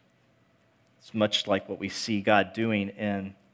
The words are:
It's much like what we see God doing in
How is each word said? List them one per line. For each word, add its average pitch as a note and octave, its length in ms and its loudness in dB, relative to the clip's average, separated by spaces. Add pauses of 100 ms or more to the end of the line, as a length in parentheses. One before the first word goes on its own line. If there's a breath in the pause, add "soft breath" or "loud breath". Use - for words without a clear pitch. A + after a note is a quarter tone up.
(1000)
It's - 160 -18
much G#2+ 320 0
like G2 220 0
what G2 100 -6
we G2 100 -6
see G#2 320 -2
God G2 320 4
doing A2 360 0
in G2+ 480 -4 (180)